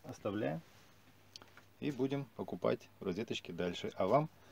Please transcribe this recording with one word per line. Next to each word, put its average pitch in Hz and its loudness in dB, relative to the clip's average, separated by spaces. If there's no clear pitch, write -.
оставляем 135 -2
и 147 -2
будем 135 0
покупать - 0
розеточки 98 -2
дальше. 87 -2
А 95 2
вам 143 6